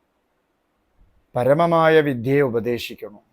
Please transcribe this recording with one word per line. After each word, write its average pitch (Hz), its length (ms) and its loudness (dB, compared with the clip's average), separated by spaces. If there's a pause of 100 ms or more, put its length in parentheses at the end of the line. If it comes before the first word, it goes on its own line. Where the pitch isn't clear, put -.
(1400)
പരമമായ 160 600 2 (140)
വിദ്യയെ 135 400 0
ഉപദേശിക്കുന്നു. 110 720 -8 (120)